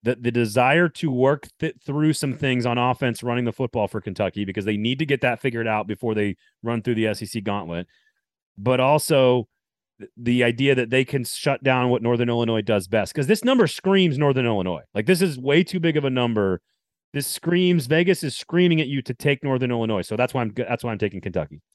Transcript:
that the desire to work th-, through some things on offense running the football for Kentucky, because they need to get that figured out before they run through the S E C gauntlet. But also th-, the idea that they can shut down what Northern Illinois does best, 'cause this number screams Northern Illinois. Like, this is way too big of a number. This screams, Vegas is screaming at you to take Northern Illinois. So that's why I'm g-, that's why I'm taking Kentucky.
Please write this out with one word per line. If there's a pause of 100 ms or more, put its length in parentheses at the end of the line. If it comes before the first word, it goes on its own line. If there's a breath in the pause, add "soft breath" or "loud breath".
that
the
desire
to
work (140)
th-, (100)
through
some
things
on
offense
running
the
football
for
Kentucky,
because
they
need
to
get
that
figured
out
before
they (260)
run
through
the
S
E
C
gauntlet. (720)
But
also (540)
th-,
the
idea
that
they
can
shut
down
what
Northern
Illinois
does
best,
'cause
this
number
screams
Northern
Illinois. (100)
Like,
this
is
way
too
big
of
a
number. (520)
This
screams,
Vegas
is
screaming
at
you
to
take
Northern
Illinois.
So
that's
why
I'm
g-,
that's
why
I'm
taking
Kentucky. (140)